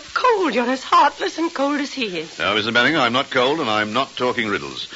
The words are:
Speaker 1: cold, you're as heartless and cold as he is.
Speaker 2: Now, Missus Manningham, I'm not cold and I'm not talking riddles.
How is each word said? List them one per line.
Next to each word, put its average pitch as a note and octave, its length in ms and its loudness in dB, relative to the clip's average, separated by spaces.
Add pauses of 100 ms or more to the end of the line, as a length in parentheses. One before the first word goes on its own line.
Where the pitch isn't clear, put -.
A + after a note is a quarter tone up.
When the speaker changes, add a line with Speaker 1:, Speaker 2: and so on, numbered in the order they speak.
(140)
Speaker 1:
cold, F#4+ 400 2
you're A#3+ 160 0
as C4 140 -4
heartless D#4+ 520 2
and E4 160 -2
cold C#4 280 -2
as C4+ 120 -6
he G3+ 280 -4
is. - 180 -12
Speaker 2:
Now, F#2+ 160 0
Missus A2 180 0
Manningham, C3 300 4
I'm A#2 100 2
not C3 180 0
cold C3+ 300 2
and B2 80 -2
I'm G#2+ 240 0
not C3 240 -2
talking A#2+ 320 0
riddles. C#2+ 480 -4